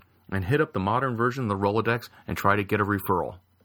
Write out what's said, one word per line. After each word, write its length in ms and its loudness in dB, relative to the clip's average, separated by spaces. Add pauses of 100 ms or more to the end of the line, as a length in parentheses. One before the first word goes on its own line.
(320)
and 140 -2
hit 160 2
up 120 -4
the 60 -2
modern 360 0
version 280 -2
of 60 0
the 60 0
Rolodex 540 0 (180)
and 80 -4
try 200 4
to 80 0
get 180 0
a 40 0
referral. 520 0 (280)